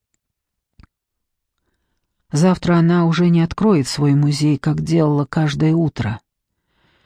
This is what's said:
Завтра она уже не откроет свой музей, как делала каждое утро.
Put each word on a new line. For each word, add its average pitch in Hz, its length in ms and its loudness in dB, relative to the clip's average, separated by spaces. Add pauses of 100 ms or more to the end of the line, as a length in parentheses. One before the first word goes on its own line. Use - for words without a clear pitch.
(2250)
Завтра 175 440 0
она 170 320 2
уже 170 240 0
не 170 100 2
откроет 165 480 0
свой 143 260 0
музей, 147 440 0
как 156 240 -4
делала 151 420 0
каждое 156 500 -2
утро. 139 460 -4 (840)